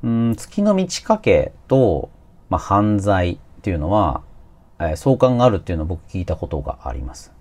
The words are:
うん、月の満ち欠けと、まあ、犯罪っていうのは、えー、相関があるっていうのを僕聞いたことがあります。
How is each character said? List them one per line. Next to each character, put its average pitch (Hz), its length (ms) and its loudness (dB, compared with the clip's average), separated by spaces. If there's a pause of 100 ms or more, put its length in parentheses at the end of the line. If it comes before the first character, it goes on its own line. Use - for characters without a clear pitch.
う 120 40 -2
ん、 117 280 0
月 - 260 -6
の 208 120 4
満 185 140 0
ち - 140 -8
欠 214 180 0
け 82 320 2 (140)
と、 110 440 2 (380)
ま 92 80 -2
あ、 - 40 0
犯 104 380 2
罪 95 340 0
っ - 60 -8 (240)
て 104 80 -4
い 90 40 -2
う 82 40 -2
の 78 120 -2
は、 95 320 0 (560)
え 85 140 -4
ー、 - 40 -4
相 135 220 0
関 127 180 2
が 123 80 2
あ 127 60 6
る 101 60 0
っ 87 40 -2
て - 120 -8
い - 20 -2
う 80 40 -4
の 78 60 -4
を - 40 -6
僕 85 200 -10
聞 95 120 -8
い 87 40 -4
た 82 120 -4
こ - 100 -8
と 76 140 -6
が - 240 -10
あ 64 80 -8
り 62 100 -10
ま - 140 -12
す。 - 240 -20